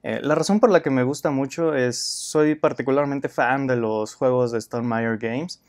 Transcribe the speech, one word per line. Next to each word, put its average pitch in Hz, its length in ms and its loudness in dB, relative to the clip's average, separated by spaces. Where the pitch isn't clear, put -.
Eh, 113 180 -4
la 147 140 2
razón 190 240 2
por - 100 6
la 175 100 6
que 151 100 -2
me 131 120 2
gusta 143 300 -2
mucho 139 420 -2
es, 123 260 0
soy - 540 0
particularmente 143 720 -2
fan 135 380 0
de 131 80 0
los 110 400 -2
juegos 127 380 0
de 117 80 -2
Stonemaier 113 580 -4
Games. 120 500 -6